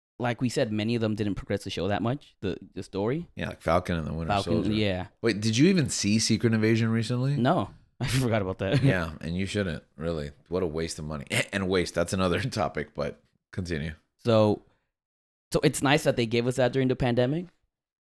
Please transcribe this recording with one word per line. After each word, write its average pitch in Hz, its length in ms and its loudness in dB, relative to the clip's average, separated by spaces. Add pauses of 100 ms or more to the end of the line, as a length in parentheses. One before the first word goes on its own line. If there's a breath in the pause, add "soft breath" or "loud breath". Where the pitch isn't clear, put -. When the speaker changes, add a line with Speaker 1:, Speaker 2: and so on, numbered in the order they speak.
(200)
Speaker 1:
like 120 220 -4
we 123 80 0
said, 123 220 0
many 107 240 0
of 113 60 -2
them 107 140 0
didn't 104 200 -2
progress - 280 -4
the 98 60 -12
show 85 180 -4
that 101 140 -2
much, 123 400 -4
the, 95 160 -2 (160)
the 92 100 -10
story. 120 520 -4
Speaker 2:
Yeah, - 140 -6
like - 120 -12
Falcon 87 360 2
and 80 100 -4
the 80 60 -4
Winter 82 200 -4
Speaker 1:
Falcon, 98 200 0
Speaker 2:
Soldier. 85 200 0
Speaker 1:
yeah. 95 340 0 (140)
Speaker 2:
Wait, 110 200 0
did 110 160 2
you 151 120 6
even 175 200 2
see 104 300 2
Secret 113 340 2
Invasion 113 360 2
recently? 123 460 0
Speaker 1:
No, 127 340 2 (160)
<laughs> - 140 -20
I 117 80 -2
forgot 113 340 0
about 95 180 -4
that. 104 240 2
Speaker 2:
Yeah, 87 280 2 (100)
and 82 140 -4
you 95 100 -2
shouldn't, 95 380 -4 (140)
really. 76 340 -4 (180)
What 85 140 0
a 87 40 0
waste 80 320 -4
of 76 60 -8
money. 73 240 -8
<laughs> - 240 -4
And 98 140 -2
waste, 90 280 0
that's 85 180 0
another 92 260 2
<laughs> - 20 -2
topic, 76 540 -4
but 73 240 -6 (320)
continue. 82 420 -6 (300)
Speaker 1:
So, 107 380 4 (880)
so - 120 0
it's - 200 2
nice 143 200 4
that 139 120 2
they 117 100 2
gave 117 220 0
us 127 80 0
that 123 160 2
during 131 160 2
the 127 80 2
pandemic, 127 520 0 (640)